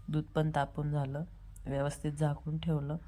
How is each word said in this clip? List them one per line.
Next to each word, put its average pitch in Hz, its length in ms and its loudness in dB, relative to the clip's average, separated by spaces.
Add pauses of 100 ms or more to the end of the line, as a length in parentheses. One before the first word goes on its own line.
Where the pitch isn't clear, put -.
दूध 151 160 2
पण 156 300 2
तापून 147 360 0
झालं, 143 340 0 (420)
व्यवस्थित 143 460 0
झाकून 151 460 2
ठेवलं. 156 380 2 (120)